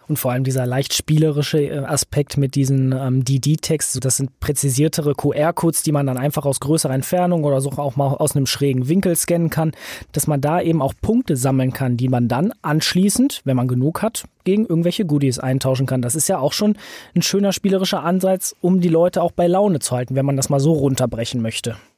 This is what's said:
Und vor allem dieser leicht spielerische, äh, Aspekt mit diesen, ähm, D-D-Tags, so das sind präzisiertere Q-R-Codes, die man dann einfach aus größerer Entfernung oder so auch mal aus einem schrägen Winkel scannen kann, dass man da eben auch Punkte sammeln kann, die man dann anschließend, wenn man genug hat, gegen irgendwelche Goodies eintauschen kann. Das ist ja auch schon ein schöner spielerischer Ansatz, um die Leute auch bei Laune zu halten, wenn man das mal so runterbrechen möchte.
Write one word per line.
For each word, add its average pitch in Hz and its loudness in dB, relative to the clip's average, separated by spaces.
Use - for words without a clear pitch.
Und 151 -2
vor 127 -2
allem 127 -2
dieser 131 -2
leicht 127 -2
spielerische, 151 2
äh, 143 -4
Aspekt - -2
mit 139 0
diesen, 135 2
ähm, 131 0
D-D-Tags, 143 0
so 131 -6
das 127 -2
sind 135 -6
präzisiertere 143 0
Q-R-Codes, 156 0
die 156 0
man 143 2
dann 127 -2
einfach 143 -2
aus 135 0
größerer 147 0
Entfernung 175 0
oder 139 2
so 139 -4
auch 143 -4
mal 139 2
aus 151 0
einem 135 2
schrägen 127 0
Winkel 180 2
scannen 170 0
kann, 160 0
dass - -4
man 147 0
da 156 2
eben 165 0
auch 135 -2
Punkte 220 0
sammeln 131 0
kann, 123 -2
die 127 0
man 123 2
dann 135 0
anschließend, 185 0
wenn 131 0
man 123 0
genug 127 0
hat, 220 -4
gegen 208 2
irgendwelche 170 0
Goodies 139 0
eintauschen 131 0
kann. 131 0
Das 127 -2
ist 156 -2
ja 185 0
auch 143 0
schon 208 2
ein 175 2
schöner 196 0
spielerischer 190 0
Ansatz, 185 0
um 180 4
die 175 4
Leute 170 4
auch 170 0
bei 175 0
Laune 185 2
zu - -4
halten, 127 -4
wenn 135 0
man 139 0
das 135 -2
mal 139 2
so 147 4
runterbrechen 131 0
möchte. 113 -6